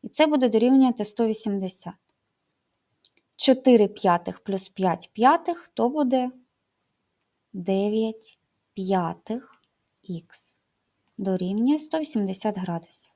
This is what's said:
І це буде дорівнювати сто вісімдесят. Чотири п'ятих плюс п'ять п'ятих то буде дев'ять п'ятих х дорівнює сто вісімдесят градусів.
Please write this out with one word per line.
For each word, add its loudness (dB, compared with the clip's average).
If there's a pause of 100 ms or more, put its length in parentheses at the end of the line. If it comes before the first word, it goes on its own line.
І -12
це 2
буде 2
дорівнювати 4
сто -2
вісімдесят. -6 (1400)
Чотири 6
п'ятих -2
плюс -8
п'ять -2
п'ятих 0
то 0
буде -2 (1200)
дев'ять -2 (340)
п'ятих -4 (640)
х -20 (600)
дорівнює 0
сто -6
вісімдесят -4
градусів. -10